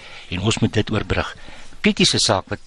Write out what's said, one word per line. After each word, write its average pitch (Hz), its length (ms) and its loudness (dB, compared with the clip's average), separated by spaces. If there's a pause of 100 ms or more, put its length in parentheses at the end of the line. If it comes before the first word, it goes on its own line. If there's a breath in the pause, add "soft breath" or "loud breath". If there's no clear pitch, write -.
(300 loud breath)
en 87 100 -6
ons 107 200 0
moet - 140 2
dit 104 180 0
oorbrug. 95 440 -2 (460 loud breath)
Kritiese 196 380 4
saak 95 280 2
wat 104 200 -6